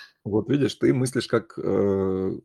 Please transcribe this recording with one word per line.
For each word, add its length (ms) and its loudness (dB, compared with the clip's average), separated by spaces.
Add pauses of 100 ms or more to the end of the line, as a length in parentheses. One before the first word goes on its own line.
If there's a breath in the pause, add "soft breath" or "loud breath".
(260 loud breath)
Вот 240 0
видишь, 260 0
ты 180 2
мыслишь 340 -2
как, 340 -2
э, 720 0 (140)